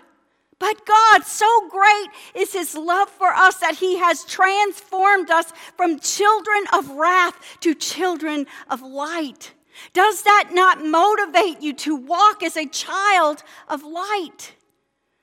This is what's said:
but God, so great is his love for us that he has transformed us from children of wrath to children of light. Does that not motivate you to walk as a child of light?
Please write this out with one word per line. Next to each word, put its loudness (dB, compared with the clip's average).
but -4
God, 6
so 0
great 2
is -6
his -8
love -2
for 0
us 4
that -4
he -2
has 0
transformed 0
us 0
from -2
children 0
of -2
wrath -2
to 0
children -6
of -8
light. -10
Does 2
that 4
not 2
motivate 0
you -6
to -6
walk 0
as -4
a -6
child -2
of -10
light? -10